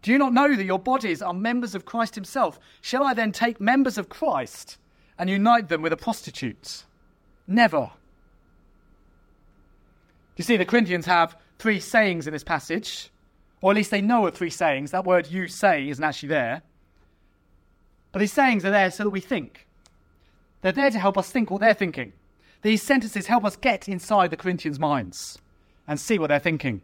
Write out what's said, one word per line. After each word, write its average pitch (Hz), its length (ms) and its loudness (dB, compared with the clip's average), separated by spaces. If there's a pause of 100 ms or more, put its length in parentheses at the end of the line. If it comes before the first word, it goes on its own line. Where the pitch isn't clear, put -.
Do 214 100 0
you 262 60 6
not 269 160 2
know 277 220 4
that 196 80 -2
your 185 160 -2
bodies 220 420 -2
are 185 120 -6
members 226 420 -4
of 180 100 -8
Christ 233 300 -6
himself? 196 420 -4 (220)
Shall 262 240 -2
I 269 100 2
then 220 200 -2
take 233 260 -2
members 247 380 2
of 190 100 -6
Christ - 720 -6 (420)
and 180 100 -2
unite 202 380 4
them 160 140 0
with 160 100 0
a 165 60 -2
prostitute? - 880 -8 (600)
Never. 185 460 2 (2500)
You 170 80 -8
see, 240 100 4
the 185 100 2
Corinthians 180 400 2
have 170 320 2 (220)
three 208 220 0
sayings 185 460 0
in 151 60 -8
this 151 120 -8
passage, - 640 -6 (500)
or 190 120 4
at 202 40 6
least 208 160 0
they 202 100 0
know 220 240 2
of 165 100 -2
three 170 140 -4
sayings. 147 420 -2
That 190 140 -4
word 180 220 2
"you 175 220 -6
say" 156 400 2
isn't 143 140 -6
actually 147 260 -4
there. 143 320 -2 (1500)
But 190 80 -6
these 202 120 0
sayings 247 320 2
are 196 80 0
there 196 200 4
so 208 120 -8
that 208 60 0
we 196 100 -4
think. - 480 -8 (960)
They're 185 100 0
there 277 200 2
to 220 80 -4
help 196 180 2
us 185 120 -2
think 226 220 -2
what 196 100 -4
they're 220 120 6
thinking. 156 400 -4 (480)
These 214 200 2
sentences 220 460 0
help 220 180 2
us 202 100 -2
get 220 320 -2
inside 185 440 0
the 160 60 -6
Corinthians' 156 420 -4
minds 139 580 -4 (500)
and 196 120 -4
see 220 180 -2
what 160 100 0
they're 147 120 2
thinking. 135 440 -4